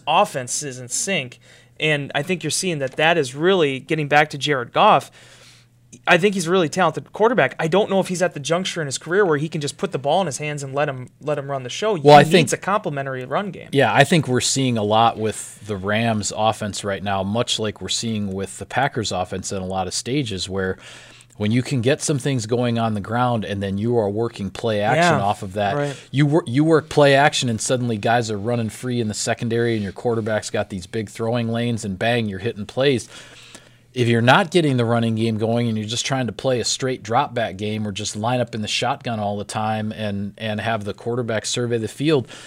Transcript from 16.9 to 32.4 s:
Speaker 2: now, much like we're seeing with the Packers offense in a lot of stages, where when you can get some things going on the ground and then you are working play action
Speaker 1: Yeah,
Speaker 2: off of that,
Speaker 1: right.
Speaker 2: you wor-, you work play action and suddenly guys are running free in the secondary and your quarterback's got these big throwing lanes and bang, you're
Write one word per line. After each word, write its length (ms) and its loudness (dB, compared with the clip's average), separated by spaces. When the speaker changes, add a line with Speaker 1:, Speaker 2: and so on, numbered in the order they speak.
Speaker 2:
now, 200 -2
much 380 -2
like 200 -4
we're 100 -8
seeing 420 -4
with 260 -8
the 80 -12
Packers 460 -2
offense 400 -6
in 100 -4
a 40 -6
lot 200 -4
of 80 -6
stages, 540 -4
where 300 -4
when 160 0
you 100 2
can 180 -4
get 220 0
some 160 -2
things 280 -2
going 300 0
on 180 0
the 60 -2
ground 440 -2
and 180 -4
then 160 -2
you 180 0
are 140 2
working 400 -4
play 300 -2
action 380 4
Speaker 1:
Yeah, 60 0
Speaker 2:
off 200 -2
of 80 -10
that, 240 0
Speaker 1:
right. 340 -6
Speaker 2:
you 160 2
wor-, 200 2
you 180 2
work 240 4
play 260 6
action 340 4
and 120 -2
suddenly 380 -2
guys 340 0
are 60 -4
running 300 -2
free 320 -4
in 60 -2
the 80 -4
secondary 600 0
and 80 -2
your 100 -4
quarterback's 580 -2
got 200 -4
these 180 -8
big 200 -6
throwing 400 -2
lanes 360 -2
and 160 -6
bang, 280 0
you're 120 -6